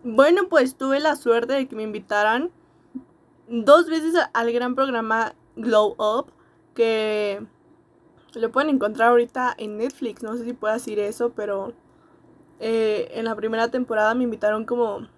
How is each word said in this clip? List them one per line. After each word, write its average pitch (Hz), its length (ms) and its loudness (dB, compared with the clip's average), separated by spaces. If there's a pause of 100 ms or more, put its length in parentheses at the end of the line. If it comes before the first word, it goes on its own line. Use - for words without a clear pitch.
bueno, 294 440 4
pues 269 280 2
tuve 269 240 -2
la 302 160 0
suerte 233 380 0
de 269 120 -2
que - 80 -14
me 214 80 -8
invitaran 214 680 -2 (960)
dos 269 400 6
veces 320 260 -2
a-, 339 200 2
al 233 180 0
gran 247 240 -2
programa 226 580 -2 (220)
Glow 214 420 2
Up, 220 340 -2 (420)
que 214 720 -2 (880)
lo 226 180 -4
pueden 285 160 0
encontrar 226 400 2
ahorita 240 480 2
en 208 220 -10
Netflix, 240 440 -8
no 226 140 -8
sé 240 80 -10
si 240 80 -8
puedo 214 220 -2
decir 220 240 -6
eso, 214 360 -2
pero, 208 380 -6 (880)
eh, 220 540 -2
en 226 100 -6
la 226 100 -4
primera 220 360 -2
temporada 233 440 0
me 254 100 0
invitaron 220 420 -2
como 226 520 -2